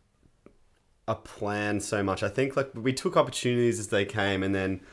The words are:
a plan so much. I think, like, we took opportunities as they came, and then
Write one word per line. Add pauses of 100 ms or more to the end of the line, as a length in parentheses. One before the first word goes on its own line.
(1080)
a
plan
so
much.
I
think,
like,
we
took
opportunities
as
they
came,
and
then (120)